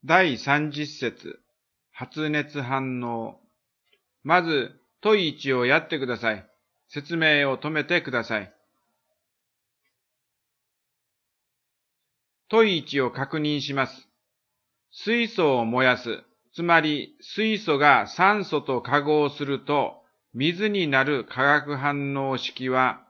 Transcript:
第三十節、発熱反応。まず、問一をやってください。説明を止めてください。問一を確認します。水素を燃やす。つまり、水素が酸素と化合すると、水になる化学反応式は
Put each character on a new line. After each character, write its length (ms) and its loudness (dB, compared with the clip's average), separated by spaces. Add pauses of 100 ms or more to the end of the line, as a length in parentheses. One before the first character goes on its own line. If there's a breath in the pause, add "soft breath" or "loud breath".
第 320 4
三 320 0
十 160 -6
節、 540 -8 (540)
発 360 -8
熱 320 -4
反 400 -4
応。 380 -8 (840)
ま 220 2
ず、 340 -2 (220)
問 260 4
一 280 -2
を 120 2
や 120 4
っ 100 -2
て 100 -4
く 100 -2
だ 100 -4
さ 160 -2
い。 120 -10 (440)
説 260 -10
明 340 2
を 80 0
止 120 -6
め 160 -2
て 160 0
く 100 -10
だ 140 -2
さ 160 -2
い。 120 -18 (4000)
問 260 4
一 240 -4
を 120 0
確 260 -6
認 240 -2
し 120 -8
ま 140 -2
す。 220 -20 (840)
水 380 -2
素 280 2
を 60 0
燃 220 0
や 100 4
す。 260 -8 (320)
つ 100 -6
ま 180 4
り、 400 -4
水 360 -2
素 200 0
が 300 6
酸 360 2
素 160 -2
と 220 -4
化 220 0
合 260 2
す 160 -8
る 160 -4
と、 420 -2 (300)
水 340 -2
に 220 0
な 160 4
る 180 0
化 200 -4
学 340 2
反 360 -2
応 240 -2
式 300 -8
は 420 0